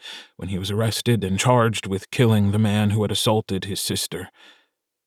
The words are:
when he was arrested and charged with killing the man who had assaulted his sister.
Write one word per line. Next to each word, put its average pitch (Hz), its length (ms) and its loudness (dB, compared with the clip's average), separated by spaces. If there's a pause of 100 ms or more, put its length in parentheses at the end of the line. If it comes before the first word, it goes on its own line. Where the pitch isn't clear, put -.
(360)
when - 140 -10
he 98 80 -4
was 98 140 -6
arrested 110 520 0
and 95 160 0
charged 117 480 2
with 95 240 -6
killing 107 400 4
the 104 80 2
man 107 300 2
who 107 140 0
had 101 80 0
assaulted 104 540 -2
his 95 140 -6
sister. 95 500 -6 (760)